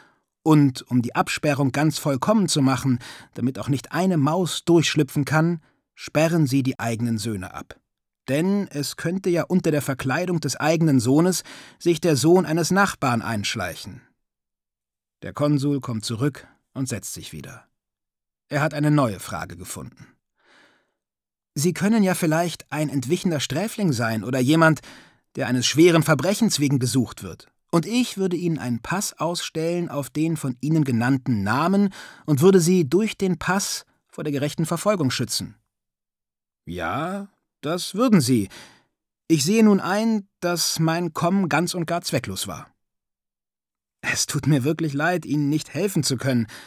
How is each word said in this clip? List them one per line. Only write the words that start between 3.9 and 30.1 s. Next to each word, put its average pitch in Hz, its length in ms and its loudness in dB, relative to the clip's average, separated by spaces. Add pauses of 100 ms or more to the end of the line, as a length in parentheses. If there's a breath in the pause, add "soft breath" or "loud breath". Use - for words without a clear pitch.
eine 180 260 2
Maus 156 480 0
durchschlüpfen 156 600 2
kann, 160 360 0 (320 soft breath)
sperren 160 540 0
sie 131 160 0
die 127 160 -4
eigenen 113 380 -2
Söhne 101 360 -6
ab. - 260 -18 (500)
Denn 185 400 0
es - 260 -6
könnte 185 340 -4
ja 170 140 0
unter 180 260 0
der 147 120 2
Verkleidung 156 580 -2
des 143 160 -4
eigenen 156 440 4
Sohnes 151 440 4 (340 loud breath)
sich 170 240 0
der 165 140 2
Sohn 165 300 4
eines 160 260 0
Nachbarn 185 500 0
einschleichen. 98 800 -6 (1200)
Der 92 100 -12
Konsul 143 480 0
kommt 113 240 -6
zurück 120 420 -4 (260)
und 139 140 -6
setzt 101 260 -10
sich - 200 -14
wieder. - 320 -16 (840)
Er 143 120 -2
hat 151 120 0
eine 147 180 2
neue 123 280 2
Frage 85 380 -10
gefunden. - 500 -16 (1500 soft breath)
„Sie 160 200 0
können 214 300 2
ja 185 100 2
vielleicht 170 580 -2
ein 151 160 -2
entwichener 143 540 -2
Sträfling 185 500 -2
sein 113 320 -2
oder 127 160 -2
jemand, 156 400 4 (560 loud breath)
der 127 120 -4
eines 123 180 0
schweren 160 380 6
Verbrechens 175 560 0
wegen 143 200 2
gesucht 123 440 -2
wird. - 280 -14 (200)
Und 165 140 2
ich 233 320 -2
würde 185 200 -2
Ihnen 170 220 -2
einen 120 220 -4
Pass - 380 -6
ausstellen 170 680 -4
auf 139 200 -6
den 160 280 -2